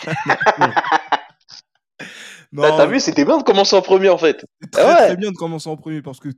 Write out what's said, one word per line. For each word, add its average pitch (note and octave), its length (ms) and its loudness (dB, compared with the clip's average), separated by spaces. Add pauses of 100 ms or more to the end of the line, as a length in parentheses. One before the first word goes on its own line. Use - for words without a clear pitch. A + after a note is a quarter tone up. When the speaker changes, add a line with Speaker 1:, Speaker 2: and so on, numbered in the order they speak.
(580)
Speaker 1:
<laughs> - 380 -2 (1600)
Speaker 2:
Non. C#3+ 100 -8
Speaker 1:
T'as, D3+ 160 2
t'as D3+ 80 6
vu, A#3 160 0
c'était D3 240 0
bien C#4+ 120 2
de D#4 60 -4
commencer G3 320 2
en F#3 60 4
premier, F#3+ 260 2
en F3 100 4
fait. D#3+ 280 -2 (160)
Speaker 2:
C'est D#3 100 -20
très, - 100 0
Speaker 1:
Ah G3 60 6
ouais. D4+ 200 6
Speaker 2:
très F3+ 100 -2
bien G3+ 140 -6
de F3 40 -12
commencer E3 320 -10
en D#3 80 -10
premier D#3 260 -12
parce C3+ 200 -18
que D3 160 -12